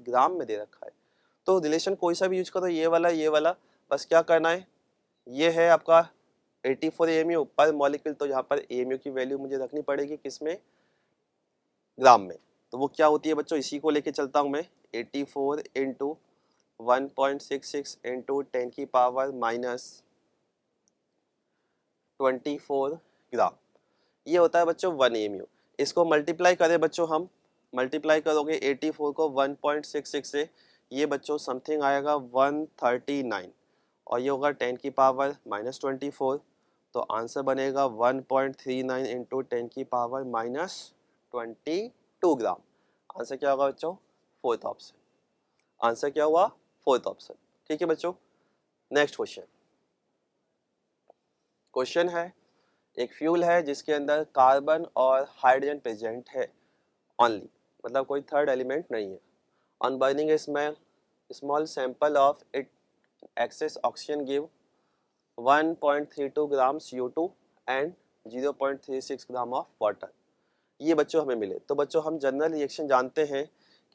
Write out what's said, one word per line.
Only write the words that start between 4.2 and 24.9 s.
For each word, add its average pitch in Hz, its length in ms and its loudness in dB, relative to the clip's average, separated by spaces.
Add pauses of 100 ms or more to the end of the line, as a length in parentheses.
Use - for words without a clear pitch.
करना 165 260 4
है, 185 160 -2 (640)
ये 143 240 2
है 170 180 4
आपका 165 380 6 (560)
एटी 135 260 -2
फ़ोर 165 200 0
एएमयू 160 380 0 (120)
per 151 140 8
molecule, 143 420 0
तो 147 100 -4
यहाँ 131 180 -2
पर 143 180 -2
एएमयू 123 360 -4
की 135 120 -10
वैल्यू 131 280 -4
मुझे 135 200 -6
रखनी 131 240 -6
पड़ेगी 143 360 -4
किस 139 260 -12
में? 165 140 -4 (1400)
ग्राम 123 220 10
में। 92 160 -12 (360)
तो 123 40 -8
वो 139 120 -2
क्या 156 180 4
होती 151 220 2
है 156 60 2
बच्चों, 151 240 -4
इसी 139 200 -6
को 151 100 0
लेके 147 220 0
चलता 143 280 -2
हूँ 143 120 0
मैं, 156 140 -6 (300)
एटी 120 280 -6
फ़ोर 139 380 -4 (160)
into 135 300 -4 (720)
one 123 320 2
point 139 320 -2
six - 280 -8
six 143 240 -8 (100)
into 127 300 -6 (120)
ten 123 280 -4
की 139 120 -8
पावर 127 460 2
माइनस 123 680 -6 (2250)
ट्वेंटी 135 380 -2
फ़ोर 139 360 -4 (400)
ग्राम, 104 220 0 (720)
ये 165 100 2
होता 170 220 4
है 170 60 4
बच्चों 170 300 -2